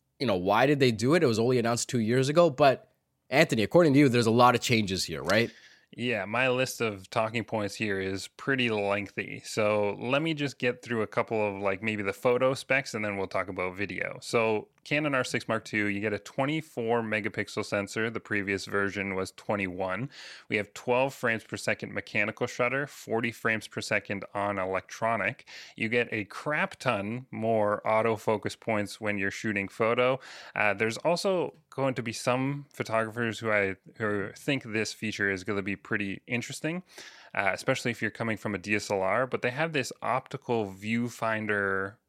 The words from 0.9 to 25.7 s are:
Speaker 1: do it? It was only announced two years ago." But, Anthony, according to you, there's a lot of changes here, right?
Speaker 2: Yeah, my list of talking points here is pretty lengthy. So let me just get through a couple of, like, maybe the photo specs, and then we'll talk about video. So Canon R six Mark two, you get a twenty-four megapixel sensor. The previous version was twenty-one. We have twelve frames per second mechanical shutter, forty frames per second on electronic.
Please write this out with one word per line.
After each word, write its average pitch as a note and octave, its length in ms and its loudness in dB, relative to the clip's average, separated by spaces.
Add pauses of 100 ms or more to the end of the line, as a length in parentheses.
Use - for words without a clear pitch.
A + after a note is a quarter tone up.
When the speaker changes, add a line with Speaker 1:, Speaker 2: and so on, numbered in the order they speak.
Speaker 1:
do A2+ 220 2
it? F3+ 80 6
It D#3 60 6
was A2+ 100 4
only B2 220 4
announced A#2 280 0
two B2 120 0
years A#2+ 280 2
ago." E3 220 6
But, C3+ 400 4 (400)
Anthony, B2+ 320 4
according D#3 320 8
to C3+ 60 8
you, D3 100 8
there's A#2+ 160 4
a A2+ 60 6
lot B2 240 8
of A2+ 60 2
changes G2 440 0
here, D2+ 160 -6
right? G#2 300 2 (440)
Speaker 2:
Yeah, A2+ 300 -2
my A#2+ 240 0
list B2+ 320 0
of G2+ 280 -4
talking A2 340 0
points G#2 320 -4
here G2+ 240 -2
is F#2+ 300 -4
pretty B2+ 400 0
lengthy. G#2 760 -2
So G#2 540 2
let B2+ 220 0
me D#3+ 120 0
just C#3+ 240 -4
get B2 240 -2
through A#2 220 -2
a G2+ 40 -6
couple A2 400 0
of, G2 140 -4
like, F#2+ 220 -2
maybe G#2+ 200 -2
the G2 100 -2
photo B2+ 420 2
specs, C3+ 400 -2
and G#2+ 100 -4
then G2+ 100 -2
we'll F#2+ 120 -4
talk F#2 200 -4
about F#2 280 -4
video. F#2+ 460 -6
So A2 460 0 (180)
Canon D3 280 0
R B2+ 100 2
six - 240 -4
Mark A2+ 180 -2
two, G#2 220 0
you G2+ 120 -2
get G#2 140 -2
a G#2 60 -2
twenty-four C3+ 840 -2
megapixel G#2+ 640 -4
sensor. G#2+ 440 -2
The A2+ 100 -6
previous G2+ 460 -2
version G2 480 -2
was F#2+ 180 -4
twenty-one. F#2+ 800 -4 (380)
We G#2+ 100 0
have G#2 160 -4
twelve B2+ 400 0
frames A2+ 300 -2
per - 140 -10
second G#2 360 -4
mechanical G#2+ 540 -2
shutter, B2+ 400 -2
forty A2+ 440 -4
frames A2 360 -2
per - 140 -8
second G2+ 420 -2 (100)
on G2+ 240 -2
electronic. G2 880 -2 (280)